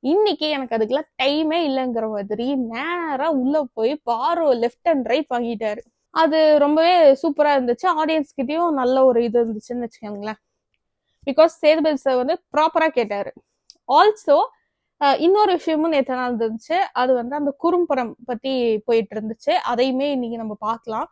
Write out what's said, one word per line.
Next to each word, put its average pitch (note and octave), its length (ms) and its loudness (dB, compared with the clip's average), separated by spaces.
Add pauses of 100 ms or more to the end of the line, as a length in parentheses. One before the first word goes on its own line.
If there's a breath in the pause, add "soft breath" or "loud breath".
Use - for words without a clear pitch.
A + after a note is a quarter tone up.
இன்னைக்கு E4 460 0
எனக்கு C4+ 260 -4
அதுக்கெல்லாம் A#3 420 -2
டைமே D4+ 460 0
இல்லைங்கிற B3+ 460 -2
மாதிரி G#3+ 380 -6 (180)
நேரா D4+ 680 -4
உள்ள C#4 420 0
போய் A3+ 200 0 (100)
பாரு D4+ 520 -2
left A#3 280 -4
and C#4+ 240 0
right D4 220 -2
வாங்கிட்டாரு. A#3 520 -4 (320)
அது D#4+ 240 2 (200)
ரொம்பவே D4+ 360 4 (200)
சூப்பரா D4 380 0
இருந்துச்சு. B3+ 420 0
ஆடியன்ஸ் D#4 420 -2
கிட்டயும் D#4 380 -2
நல்ல C4 320 2
ஒரு B3 180 4
இது A#3 140 0
இருந்துச்சுன்னு A#3 480 -4
வச்சுக்கோங்களேன். G#3 540 -12 (840)
Because D#4 340 4
சேதுபதி D#4 400 2
சார் C4 180 -2
வந்து B3+ 200 0 (160)
ப்ராப்பரா D4 380 2
கேட்டாரு. G#3 420 -4 (580)
Also, E4 480 4 (640)
அஹ், C#4 180 2
இன்னொரு G4 340 4
விஷயமும் D#4+ 360 -2
நேத்து C4+ 240 -2
நடந்துச்சு. B3 640 -4 (160)
அது B3+ 200 0
வந்து B3 220 -4
அந்த D4 220 -2
குறும்படம் D#4 560 0 (120)
பத்தி B3+ 280 -6 (240)
போயிட்டு A3+ 360 -2
இருந்துச்சு. A3 400 -6 (100)
அதையுமே B3+ 480 -2
இன்னைக்கு A#3+ 260 -6
நம்ம G#3+ 220 -8
பார்க்கலாம். A3+ 520 -6